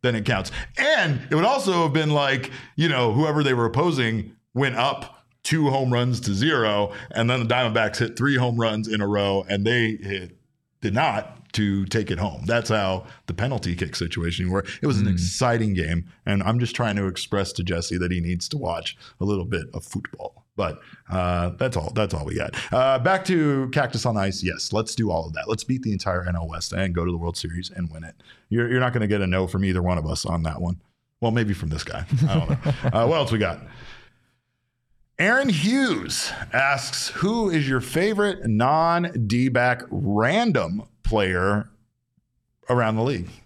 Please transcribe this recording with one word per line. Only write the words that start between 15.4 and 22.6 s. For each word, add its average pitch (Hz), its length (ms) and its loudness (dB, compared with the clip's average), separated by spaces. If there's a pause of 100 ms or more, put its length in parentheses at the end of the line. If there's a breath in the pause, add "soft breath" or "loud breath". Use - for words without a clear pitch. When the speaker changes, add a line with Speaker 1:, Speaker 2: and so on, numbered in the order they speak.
Speaker 1:
game, 85 320 0 (220 loud breath)
and 98 160 0
I'm 113 160 2
just 120 160 -2
trying 107 220 0
to 98 100 0
express 95 460 -2
to 90 100 -4
Jesse 87 340 -2
that 90 140 0
he 90 80 0
needs 87 300 -2
to 151 80 -6
watch 85 380 -6 (240 loud breath)
a 95 60 -2
little 98 200 0
bit 85 280 -4
of - 100 -10
football. - 600 -12 (140)
But, 82 220 -4 (300 loud breath)
uh, 87 500 0
that's 127 180 -2
all. 82 160 -4
That's 101 220 0
all 73 100 -4
we 73 100 -6
got. 73 200 -4 (180 loud breath)